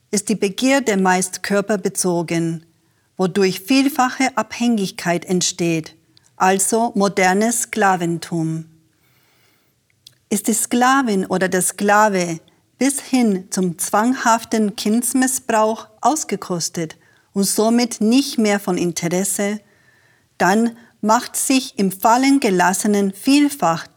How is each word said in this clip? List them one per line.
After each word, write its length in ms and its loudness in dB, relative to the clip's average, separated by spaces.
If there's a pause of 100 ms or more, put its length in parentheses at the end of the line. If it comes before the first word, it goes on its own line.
(100)
ist 180 -4
die 60 0
Begierde 640 0
meist 460 0
körperbezogen, 1200 -2 (500)
wodurch 440 0
vielfache 760 0
Abhängigkeit 880 -2
entsteht, 720 -2 (400)
also 580 0
modernes 680 2
Sklaventum. 1040 -2 (1600)
Ist 180 -4
die 60 2
Sklavin 720 0
oder 220 0
der 140 0
Sklave 760 2 (360)
bis 240 0
hin 500 0
zum 280 -2
zwanghaften 1000 0
Kindsmissbrauch 1120 -2 (120)
ausgekostet 960 -4 (360)
und 120 0
somit 560 0
nicht 380 2
mehr 220 2
von 160 -4
Interesse, 840 -4 (760)
dann 400 2 (240)
macht 340 0
sich 440 -2
im 120 2
Fallen 500 4
Gelassenen 720 2
vielfach 720 0 (100)